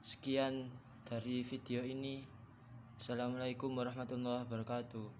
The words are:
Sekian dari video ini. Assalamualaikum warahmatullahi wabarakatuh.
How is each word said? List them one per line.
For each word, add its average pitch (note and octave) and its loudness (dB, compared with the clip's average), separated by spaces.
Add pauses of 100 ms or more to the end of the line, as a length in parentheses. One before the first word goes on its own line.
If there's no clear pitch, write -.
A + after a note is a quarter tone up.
Sekian C3+ 2 (380)
dari B2 0
video B2 0
ini. C3+ -2 (800)
Assalamualaikum B2+ 2
warahmatullahi B2 2
wabarakatuh. A#2 0 (120)